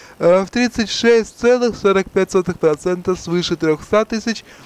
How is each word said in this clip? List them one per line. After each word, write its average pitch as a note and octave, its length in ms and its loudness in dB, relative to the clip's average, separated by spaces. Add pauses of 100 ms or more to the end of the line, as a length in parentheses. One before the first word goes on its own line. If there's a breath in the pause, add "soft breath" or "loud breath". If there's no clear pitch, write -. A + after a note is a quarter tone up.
(180 loud breath)
э, F3 240 4
в F#3 60 -8
тридцать A#3+ 400 -2
шесть A#3 500 0
целых A#3+ 380 0
сорок F#3+ 340 0
пять F#3+ 200 -2
сотых F#3 280 -2
процента, F3+ 580 -2
свыше E3+ 400 -4
трёхсот D#3+ 520 -2
тысяч A3+ 380 -6 (200 loud breath)